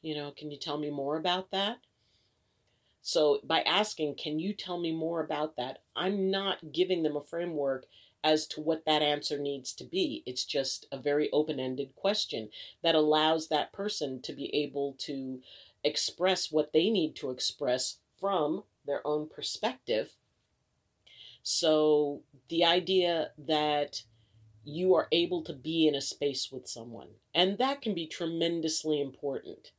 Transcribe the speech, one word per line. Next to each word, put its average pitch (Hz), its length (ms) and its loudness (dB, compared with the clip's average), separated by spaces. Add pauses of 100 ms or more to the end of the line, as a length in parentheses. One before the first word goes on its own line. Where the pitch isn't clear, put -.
You 156 140 -4
know, 147 160 -6
can 151 180 -12
you 143 80 -12
tell 151 220 -6
me 147 100 -4
more 143 260 -4
about 180 360 -2
that?" 202 260 -2 (1300)
So 147 400 4
by 156 180 2
asking, 165 540 0
"Can 156 240 -4
you 196 140 -2
tell 180 260 -8
me 170 120 -2
more 160 300 -2
about 156 360 -4
that?" 127 260 -8 (120)
I'm 190 360 0
not 190 400 -4
giving 175 320 2
them 147 120 0
a 147 60 -2
framework 147 640 -4 (380)
as 156 240 4
to - 140 -8
what 160 240 0
that 151 160 4
answer 147 360 0
needs 139 360 -4
to - 100 -12
be. 151 420 -2
It's 123 180 -6
just - 480 -4
a 135 60 -8
very 147 340 0
open-ended 135 640 -2
question 147 540 -2 (320)
that 165 140 4
allows 156 520 4
that - 240 0
person 147 520 -4
to 147 100 -10
be 139 220 -8
able 139 440 -2
to 131 420 -8 (420)
express - 680 0
what 151 220 0
they 170 160 6
need 190 280 2
to 135 120 -6
express 127 680 -2 (200)
from 185 460 0 (200)
their 139 220 -2
own 151 220 0
perspective. - 880 -4 (1200)
So 151 800 4 (280)
the 170 160 4
idea 175 720 2
that 151 680 0 (640)
you 180 280 4
are 160 200 4
able 170 300 2
to 160 100 -10
be 156 340 2
in 147 80 4
a 139 60 -4
space - 500 -2
with 127 160 -10
someone, 123 440 -12 (220)
and 190 240 2
that 269 240 0
can 214 120 -2
be 165 120 -4
tremendously 165 960 -2
important. 135 800 -6